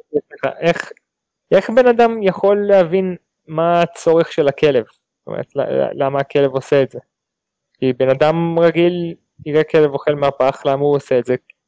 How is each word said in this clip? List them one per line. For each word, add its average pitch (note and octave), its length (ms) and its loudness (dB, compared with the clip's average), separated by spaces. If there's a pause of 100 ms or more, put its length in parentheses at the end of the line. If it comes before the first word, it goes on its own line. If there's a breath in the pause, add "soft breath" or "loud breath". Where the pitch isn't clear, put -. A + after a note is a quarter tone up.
(140)
אותך, - 300 -6 (160)
איך, E3+ 320 -2 (580)
איך F#3 200 2
בן B3 160 4
אדם A#3 360 2
יכול G3+ 440 0
להבין F#3 500 2 (320)
מה E3+ 340 0
הצורך E3 500 0
של D3 160 0
הכלב? C3+ 360 0
זאת - 420 -20
אומרת, - 300 -10
ל-, C3+ 40 -4
ל-, C3+ 340 -2
למה C#3 260 -4
הכלב C#3 300 -2
עושה C3+ 320 0
את B2 80 -2
זה? B2 80 -16 (800)
כי C3 140 -2
בן C3 180 -2
אדם E3 480 0
רגיל E3+ 560 0 (320)
יראה D3+ 180 0
כלב D3+ 260 2
אוכל C#3 240 -4
מהפח, C#3 520 -2
למה C#3 160 0
הוא C#3+ 140 2
עושה C3+ 220 -2
את B2 60 -2
זה? B2+ 100 -2 (340)